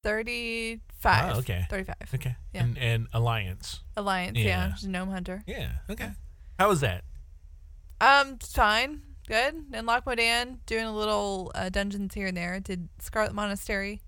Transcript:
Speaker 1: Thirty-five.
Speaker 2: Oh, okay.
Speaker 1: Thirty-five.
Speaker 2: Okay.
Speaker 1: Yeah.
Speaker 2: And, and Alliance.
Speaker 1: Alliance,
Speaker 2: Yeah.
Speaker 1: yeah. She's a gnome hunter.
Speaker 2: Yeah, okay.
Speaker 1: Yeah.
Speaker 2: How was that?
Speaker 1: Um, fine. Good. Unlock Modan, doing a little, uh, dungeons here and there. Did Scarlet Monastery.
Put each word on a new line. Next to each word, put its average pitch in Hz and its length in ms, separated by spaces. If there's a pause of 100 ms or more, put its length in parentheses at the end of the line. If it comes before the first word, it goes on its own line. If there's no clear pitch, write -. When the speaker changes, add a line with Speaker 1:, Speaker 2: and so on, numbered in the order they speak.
Speaker 1:
Thirty-five. 226 1300
Speaker 2:
Oh, 113 40
okay. 92 300
Speaker 1:
Thirty-five. 101 440
Speaker 2:
Okay. 127 220 (180)
Speaker 1:
Yeah. - 100
Speaker 2:
And, 120 140
and 117 340
Alliance. 113 720 (160)
Speaker 1:
Alliance, 190 400
Speaker 2:
Yeah. 113 80
Speaker 1:
yeah. 190 300
She's - 100
a 190 40
gnome 185 200
hunter. 185 380
Speaker 2:
Yeah, 262 240 (180)
okay. 226 160
Speaker 1:
Yeah. 202 60 (480)
Speaker 2:
How 196 100
was 165 120
that? 113 220 (960)
Speaker 1:
Um, 269 380
fine. 247 640 (260)
Good. 254 280 (180)
Unlock 233 320
Modan, 240 600
doing 226 180
a 220 100
little, 208 600
uh, 185 140
dungeons 202 440
here 196 140
and 180 100
there. 180 220
Did 180 300 (100)
Scarlet 214 340
Monastery. 202 760